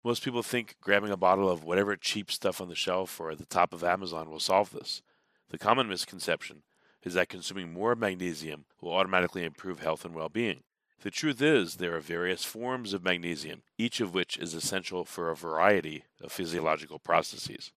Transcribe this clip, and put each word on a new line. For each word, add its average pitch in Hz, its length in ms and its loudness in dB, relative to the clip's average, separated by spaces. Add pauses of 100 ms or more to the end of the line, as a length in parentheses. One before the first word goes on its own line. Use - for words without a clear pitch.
Most 117 200 0
people 120 200 -2
think 120 360 -4
grabbing 101 320 4
a 98 60 0
bottle 95 320 6
of 82 140 0
whatever 98 320 2
cheap - 340 -4
stuff - 320 -2
on 90 80 -8
the 82 60 -10
shelf 92 440 -2
or 80 120 -6
at 76 60 -8
the 73 80 -14
top 90 280 4
of 85 100 -8
Amazon 85 460 0
will 78 100 -12
solve 98 320 4
this. - 300 -10 (480)
The - 80 -10
common 117 300 4
misconception 85 760 -4 (380)
is 90 120 -8
that 90 160 4
consuming 90 420 -8
more 107 240 0
magnesium 85 720 -4 (160)
will 85 120 -4
automatically 92 520 4
improve 80 340 -8
health 80 260 -2
and 85 80 -10
well-being. 87 500 -2 (380)
The 101 100 -8
truth 135 300 -2
is, 131 340 6
there 85 200 -2
are 80 40 -2
various 87 440 -2
forms 120 500 -6
of 90 100 -4
magnesium, 85 580 -2 (160)
each 117 240 0
of 90 120 -2
which 90 240 0
is 80 160 -6
essential 90 520 -4
for 85 240 -4
a 80 60 -2
variety 80 680 4 (160)
of 69 100 -14
physiological 78 680 -2
processes. - 800 -2